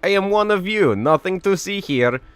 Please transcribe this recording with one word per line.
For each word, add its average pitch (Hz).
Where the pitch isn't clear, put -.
I 170
am 196
one 208
of 190
you. 202
Nothing 156
to 196
see 202
here. 123